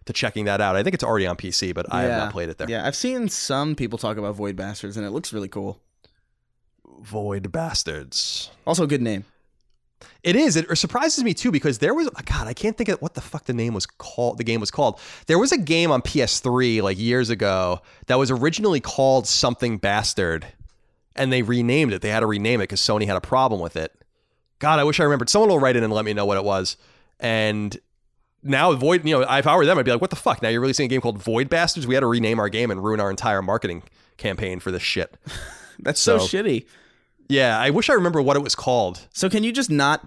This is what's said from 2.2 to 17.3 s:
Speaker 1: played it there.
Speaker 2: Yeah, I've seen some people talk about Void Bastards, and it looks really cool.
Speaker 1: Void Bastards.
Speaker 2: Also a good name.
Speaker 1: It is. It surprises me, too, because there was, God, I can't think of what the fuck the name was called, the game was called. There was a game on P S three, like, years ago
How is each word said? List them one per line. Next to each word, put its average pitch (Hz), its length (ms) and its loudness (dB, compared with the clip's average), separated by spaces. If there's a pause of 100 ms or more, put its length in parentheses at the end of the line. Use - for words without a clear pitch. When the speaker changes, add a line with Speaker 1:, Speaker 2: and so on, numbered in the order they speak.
Speaker 1:
played 85 160 -6
it 78 80 -10
there. - 120 -6
Speaker 2:
Yeah, 113 160 -4
I've 143 120 -4
seen 247 320 -4
some 147 460 -2
people 117 220 -6
talk 107 200 -4
about 101 180 -6
Void 101 220 -6
Bastards, 101 400 -10
and 104 80 -6
it 98 60 -8
looks 151 200 -8
really 104 160 -6
cool. 98 320 -10 (1200)
Speaker 1:
Void 101 520 -8
Bastards. - 960 -6 (180)
Speaker 2:
Also 165 160 2
a 151 40 0
good 143 140 0
name. 107 220 -4 (1000)
Speaker 1:
It 175 120 2
is. 262 200 4
It 160 220 0
surprises 277 460 0
me, 214 100 2
too, - 180 -2
because 139 280 0
there 175 140 2
was, 311 160 0 (160)
God, 113 220 -2
I 120 60 -6
can't 220 240 -2
think 233 120 -2
of 180 120 -2
what 151 120 -6
the - 80 -10
fuck - 240 -12
the 127 80 -2
name 117 200 -2
was 98 120 -4
called, - 540 -4
the 123 40 -2
game 113 160 0
was 104 120 -4
called. 135 280 0 (280)
There 160 120 4
was 269 120 2
a 339 60 2
game 165 340 2
on 127 100 2
P - 200 0
S - 180 0
three, 123 420 2
like, 98 180 0
years 120 300 2
ago 95 520 0 (260)